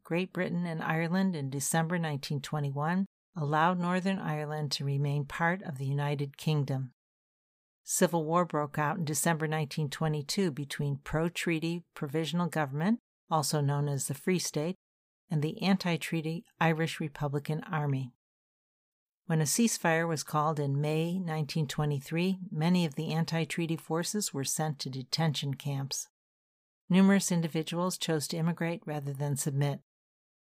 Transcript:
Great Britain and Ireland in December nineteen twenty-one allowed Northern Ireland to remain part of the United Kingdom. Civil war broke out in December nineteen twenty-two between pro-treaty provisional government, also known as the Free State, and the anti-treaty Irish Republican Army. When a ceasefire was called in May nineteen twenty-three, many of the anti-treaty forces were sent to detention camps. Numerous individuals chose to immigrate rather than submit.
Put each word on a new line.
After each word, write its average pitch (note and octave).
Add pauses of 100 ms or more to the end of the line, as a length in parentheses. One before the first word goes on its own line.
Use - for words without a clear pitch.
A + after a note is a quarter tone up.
Great F3+
Britain F3
and E3
Ireland E3+
in C#3
December D#3+
nineteen D3
twenty-one D3+ (320)
allowed D#3
Northern F3+
Ireland D3+
to -
remain C#3+
part E3+
of C3+
the C3+
United C#3+
Kingdom. C#3 (920)
Civil E3
war E3
broke D3
out D3+
in E3+
December D#3
nineteen D3+
twenty-two D3+
between C#3+
pro-treaty E3+
provisional D#3+
government, D#3 (320)
also D#3
known C#3+
as C#3
the C#3+
Free F#3
State, D#3+ (520)
and D3+
the D#3
anti-treaty E3+ (160)
Irish D#3+
Republican D3
Army. C#3 (1120)
When D#3+
a D#3
ceasefire E3
was D#3+
called D3+
in C#3+
May D#3+
nineteen D#3
twenty-three, D#3 (120)
many E3+
of C#3+
the D#3
anti-treaty E3
forces F3
were C3+
sent D#3
to C3+
detention C#3
camps. C#3 (800)
Numerous F#3+
individuals E3+
chose D#3
to E3+
immigrate E3
rather D3
than C#3+
submit. C#3 (800)